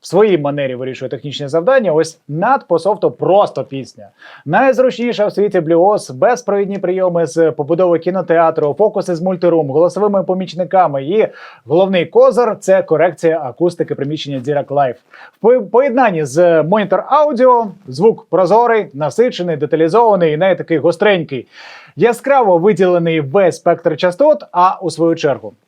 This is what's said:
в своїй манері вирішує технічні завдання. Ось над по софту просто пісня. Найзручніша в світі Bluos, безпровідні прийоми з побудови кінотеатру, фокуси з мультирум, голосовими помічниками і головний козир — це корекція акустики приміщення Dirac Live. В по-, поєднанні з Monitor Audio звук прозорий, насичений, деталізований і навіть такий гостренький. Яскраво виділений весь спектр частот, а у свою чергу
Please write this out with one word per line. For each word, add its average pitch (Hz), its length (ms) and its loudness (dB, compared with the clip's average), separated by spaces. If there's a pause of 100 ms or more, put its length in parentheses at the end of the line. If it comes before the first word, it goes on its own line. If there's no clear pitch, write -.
в - 60 -20
своїй 196 300 2
манері 143 380 -4
вирішує 127 340 -10
технічні 143 380 -10
завдання. 180 460 0
Ось 160 340 -2
над 202 400 -2
по 170 120 0
софту 185 320 -2
просто 170 520 0
пісня. 127 440 -14 (380)
Найзручніша 233 840 0
в 175 60 -6
світі 196 260 0
Bluos, 170 540 0
безпровідні 196 640 -2
прийоми 185 480 -2
з 160 260 0
побудови 165 480 0
кінотеатру, 165 760 0
фокуси 196 420 -2
з 160 60 -8
мультирум, 175 480 0
голосовими 180 540 0
помічниками 175 800 -2
і 190 240 0 (380)
головний 175 400 0
козир — 233 540 2
це 190 240 2
корекція 160 600 0
акустики 156 520 -4
приміщення 139 440 -8
Dirac 139 280 -4
Live. 139 280 -2 (380)
В - 60 -20
по-, 240 220 2
поєднанні 226 640 0
з 160 360 2
Monitor 190 480 0
Audio 247 640 2 (160)
звук 165 420 0
прозорий, 208 640 2
насичений, 170 640 -2
деталізований 165 760 2
і 151 40 -4
навіть 180 200 0
такий 160 200 -2
гостренький. 196 680 0 (480)
Яскраво 233 640 2
виділений 170 640 2
весь 160 360 0
спектр 170 420 -2
частот, 277 540 0
а 185 300 2
у 180 80 -4
свою 165 260 0
чергу 120 380 -4 (140)